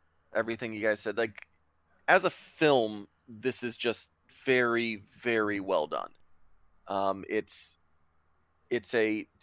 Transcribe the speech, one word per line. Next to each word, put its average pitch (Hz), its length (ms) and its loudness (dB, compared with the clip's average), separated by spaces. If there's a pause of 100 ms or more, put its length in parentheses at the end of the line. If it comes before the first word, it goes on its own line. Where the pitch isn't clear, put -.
(320)
everything 113 400 -2
you 107 80 -8
guys 107 200 2
said. 107 180 -4
Like, 113 260 -2 (640)
as 170 180 6
a 175 60 2
film, 113 800 2 (200)
this 120 360 -4
is 113 120 -4
just - 340 -2 (340)
very, 117 580 2 (180)
very 107 380 0
well 92 300 0
done. 58 220 -8 (760)
Um, 98 420 -2
it's, - 500 -6 (920)
it's 120 240 -4
a, 110 320 2 (160)